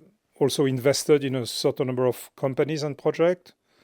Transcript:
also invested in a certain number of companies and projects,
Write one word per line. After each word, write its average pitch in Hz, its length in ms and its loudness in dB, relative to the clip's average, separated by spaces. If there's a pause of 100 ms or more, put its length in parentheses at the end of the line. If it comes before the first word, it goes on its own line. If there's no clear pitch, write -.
(340)
also 143 300 0
invested 135 600 2
in 131 100 -2
a 123 120 -4
certain - 400 -2
number 127 200 0
of - 300 -2
companies 139 460 -2
and 147 140 -6
projects, 165 560 0 (320)